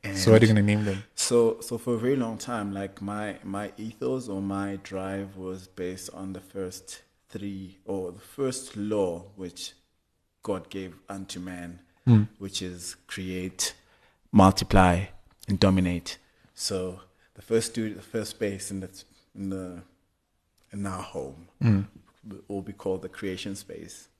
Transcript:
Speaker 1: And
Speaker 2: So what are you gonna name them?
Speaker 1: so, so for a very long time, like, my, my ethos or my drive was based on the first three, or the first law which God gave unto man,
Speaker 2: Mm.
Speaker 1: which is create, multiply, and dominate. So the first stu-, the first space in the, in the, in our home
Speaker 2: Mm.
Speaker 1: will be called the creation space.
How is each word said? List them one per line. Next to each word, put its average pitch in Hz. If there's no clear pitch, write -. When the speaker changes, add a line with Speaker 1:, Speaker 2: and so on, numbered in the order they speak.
Speaker 1:
And 98
Speaker 2:
So 110
what 110
are 117
you 110
gonna 104
name 104
them? 98
Speaker 1:
so, 117
so -
for 123
a 113
very 127
long 113
time, 104
like, 98
my, 104
my 98
ethos 120
or 98
my 98
drive 98
was 92
based 90
on 95
the 92
first -
three, 95
or 95
the 92
first -
law 98
which -
God 95
gave 92
unto 95
man, 90
Speaker 2:
Mm. 107
Speaker 1:
which 98
is 90
create, 92
multiply, 95
and 98
dominate. 92
So 92
the -
first 113
stu-, 110
the 90
first 110
space 98
in 98
the, 92
in 98
the, 90
in 101
our 92
home 67
Speaker 2:
Mm. 101
Speaker 1:
will 101
be 101
called 92
the 92
creation 98
space. -